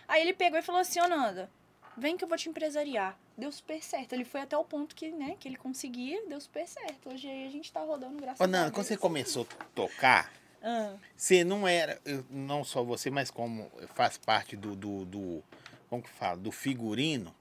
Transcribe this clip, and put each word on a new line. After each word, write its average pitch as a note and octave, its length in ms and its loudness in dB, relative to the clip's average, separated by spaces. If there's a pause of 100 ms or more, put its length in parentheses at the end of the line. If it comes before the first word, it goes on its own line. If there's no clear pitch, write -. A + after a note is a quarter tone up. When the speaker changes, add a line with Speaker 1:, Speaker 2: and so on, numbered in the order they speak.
Speaker 1:
Aí D#4 120 8
ele E4+ 120 4
pegou F4 260 4
e E4+ 40 2
falou F4+ 180 2
assim, F4 200 2
"Ô, F4 80 6
Nanda, G#3 400 0 (480)
vem D4 200 0
que F#4 80 -2
eu E4+ 40 -8
vou E4 80 0
te D#4+ 120 -4
empresariar." D4 680 -2 (220)
Deu C4+ 140 -6
super D#4 300 -8
certo. C4+ 320 -6
Ele B3+ 100 -2
foi C4+ 180 -6
até C#4 160 -2
o D#4+ 60 2
ponto D4 320 -6
que, D#4+ 160 -8
né, D4+ 280 -6
que - 80 -12
ele B3+ 80 -10
conseguia, C4 720 -6
deu D4 120 -8
super D4+ 280 -8
certo. D#4 460 -12
Hoje C4+ 140 -10
aí C4+ 180 -8
a C4+ 40 -10
gente D4 220 -10
tá D#4 80 -4
rodando, D4 400 -6
graças - 200 -6
Speaker 2:
Ô, F3+ 40 6
Speaker 1:
a - 20 4
Speaker 2:
Nanda, F#3 180 4
Speaker 1:
Deus. D#3 100 -2
Speaker 2:
quando G3+ 120 -2
você G#3+ 100 0
começou C#3+ 500 0 (140)
a - 40 -12 (100)
tocar, G#2+ 560 6 (320)
Speaker 1:
Ah. G#3+ 320 -2 (220)
Speaker 2:
você F3+ 280 8
não G3 220 2
era, E3 380 2
eu, C#3 240 -4
não C#3 360 -4
só C3 200 0
você, A#2+ 260 -2
mas C3+ 200 0
como A#2 400 -6 (240)
faz A2+ 240 2
parte G#2+ 380 2
do, G2+ 200 -6
do, G2 300 -6
do, F2+ 360 -6 (460)
como A#2+ 140 -4
que - 80 -18
fala? F2+ 260 -2
Do F#2+ 160 -6
figurino, A#2+ 880 -2